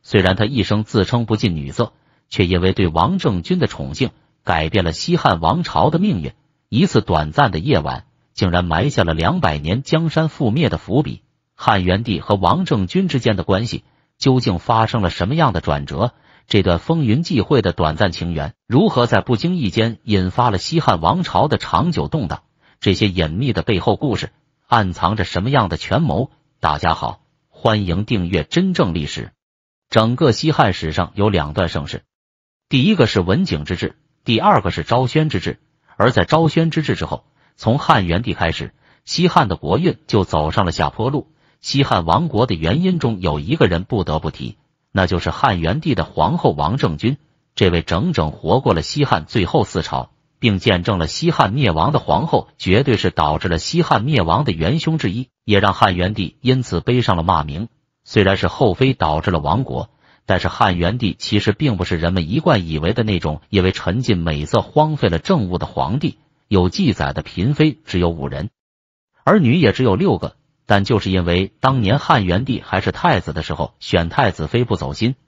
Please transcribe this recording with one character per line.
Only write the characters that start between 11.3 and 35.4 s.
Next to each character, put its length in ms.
汉 300
元 180
帝 160
和 160
王 300
政 220
君 200
之 140
间 160
的 60
关 220
系 200
究 240
竟 180
发 280
生 140
了 80
什 200
么 60
样 180
的 80
转 240
折？ 260
这 140
段 160
风 260
云 180
际 160
会 220
的 100
短 240
暂 160
情 220
缘， 220
如 220
何 160
在 160
不 160
经 180
意 140
间 340
引 280
发 180
了 80
西 240
汉 180
王 240
朝 240
的 100
长 360
久 160
动 180
荡？ 140
这 140
些 140
隐 240
秘 220
的 100
背 160
后 160
故 200
事， 140
暗 260
藏 220
着 80
什 180
么 80
样 180
的 100
权 260
谋？ 260
大 180
家 160
好， 280
欢 380
迎 180
订 240
阅 140
《真 320
正 180
历 140
史》。 240
整 260
个 160
西 200
汉 220
史 180
上 240
有 160
两 220
段 160
盛 180
世， 160
第 140
一 100
个 140
是 120
文 260
景 200
之 120
治， 180
第 160
二 220
个 80
是 140
昭 240
宣 200
之 120
治。 200